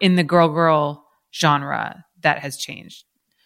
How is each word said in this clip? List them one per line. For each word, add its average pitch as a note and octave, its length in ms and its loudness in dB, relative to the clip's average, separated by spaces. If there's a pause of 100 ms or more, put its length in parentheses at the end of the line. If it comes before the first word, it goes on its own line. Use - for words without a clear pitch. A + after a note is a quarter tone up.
in F#3 140 2
the F3 100 2
girl E3 240 4
girl D3+ 560 0 (300)
genre C#3+ 680 -2 (160)
that D#3 180 0
has C#3 180 -12
changed? - 480 -16 (420)